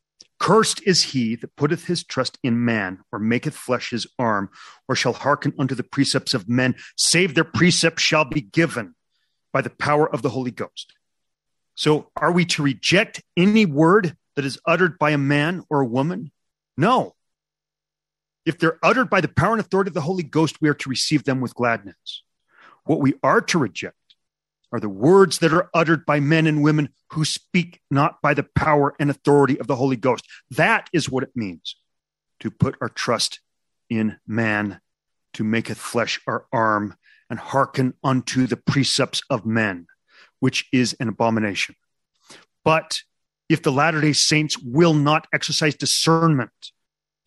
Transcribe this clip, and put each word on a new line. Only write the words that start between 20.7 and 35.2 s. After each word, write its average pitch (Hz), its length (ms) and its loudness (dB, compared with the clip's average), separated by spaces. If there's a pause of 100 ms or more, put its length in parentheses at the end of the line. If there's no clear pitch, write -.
to - 160 -10
receive 131 360 -2
them 131 160 -2
with 120 120 -6
gladness. 113 680 -6 (640)
What 143 160 0
we 139 200 2
are 170 200 2
to - 180 -2
reject 98 380 -6 (720)
are 120 80 -6
the 107 100 -6
words 147 500 4
that 160 140 2
are 175 200 0
uttered 165 320 2
by 147 160 0
men 160 260 2
and 151 160 2
women 151 300 2 (160)
who 156 160 -4
speak - 560 -4 (100)
not 143 300 0
by 147 120 2
the 143 100 -2 (120)
power 147 440 2
and 147 100 0
authority 143 500 4
of 113 80 -12
the 139 80 0
Holy 131 220 0
Ghost. 110 280 -2 (240)
That 190 440 0
is 151 160 -2
what 127 140 -4
it - 120 -12
means 95 400 -10 (640)
to 113 100 -8
put - 300 -4
our 120 80 -6
trust - 540 -6 (480)
in 110 360 -4
man, 107 540 -4 (540)